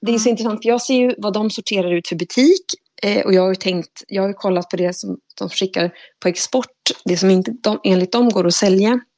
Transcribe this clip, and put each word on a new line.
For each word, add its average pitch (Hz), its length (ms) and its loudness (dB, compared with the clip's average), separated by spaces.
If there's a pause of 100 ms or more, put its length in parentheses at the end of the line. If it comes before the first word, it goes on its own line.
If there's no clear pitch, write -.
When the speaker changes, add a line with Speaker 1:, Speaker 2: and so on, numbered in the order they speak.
Speaker 1:
det 226 120 0
är 233 60 2
så 233 100 2
Speaker 2:
Mm. - 20 2
Speaker 1:
intressant, 220 320 -2
för 226 60 0
jag 240 120 2
ser - 120 -2
ju 247 240 2
vad 208 160 -4
de 214 160 0
sorterar 196 440 -4
ut 175 140 -2
för 180 80 -4
butik, 269 500 2 (380)
eh, 202 220 0
och 196 80 2
jag 185 80 6
har 185 80 2
ju 190 60 0
tänkt, 180 520 -6
jag 196 140 -4
har 190 60 0
ju 202 60 -4
kollat 185 360 -2
på 185 80 -6
det 180 180 -2
som 185 220 -10 (220)
de 190 100 -8
skickar 175 420 -2 (280)
på - 80 -2
export, 214 440 -4 (340)
det 180 120 0
som 190 120 2
inte 190 220 2
de, - 320 -2
enligt 185 280 2
dem 240 180 2
går 190 180 0
att 175 80 2
sälja 208 440 2 (180)